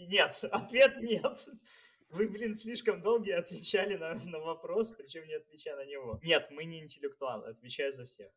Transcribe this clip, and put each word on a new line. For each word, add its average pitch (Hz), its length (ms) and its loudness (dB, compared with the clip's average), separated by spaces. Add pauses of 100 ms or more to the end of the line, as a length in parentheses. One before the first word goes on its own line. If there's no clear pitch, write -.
(120)
Нет, - 400 4
ответ 240 500 6
нет. 233 460 0 (640)
Вы, 196 180 2
блин, 214 280 -4
слишком 214 460 0
долго 202 360 2
отвечали 190 580 0
на, 165 200 -4
на 165 240 -8
вопрос, 170 520 0
причем - 360 -14
не 156 80 -6
отвечая 151 420 -10
на 139 80 -8
него. 131 380 -8
Нет, 160 280 6
мы 151 140 -10
не 165 180 -10
интеллектуалы, 139 640 -6
отвечаю 127 440 -4
за 123 120 -12
всех. 101 320 -20